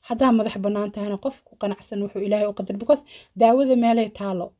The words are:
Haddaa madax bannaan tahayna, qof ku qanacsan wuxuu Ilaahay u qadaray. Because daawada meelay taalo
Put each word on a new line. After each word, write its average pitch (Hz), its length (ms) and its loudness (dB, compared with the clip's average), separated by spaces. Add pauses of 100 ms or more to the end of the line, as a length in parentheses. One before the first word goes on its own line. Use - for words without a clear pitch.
Haddaa 247 300 0
madax 220 260 0
bannaan 208 340 -4
tahayna, 208 260 -6
qof 269 260 -6
ku - 120 -20
qanacsan 202 440 -8
wuxuu 202 220 -6
Ilaahay 208 240 0
u 202 60 -4
qadaray. 202 260 -8
Because 277 240 2 (340)
daawada 254 400 4
meelay 226 340 2
taalo 196 360 -6 (140)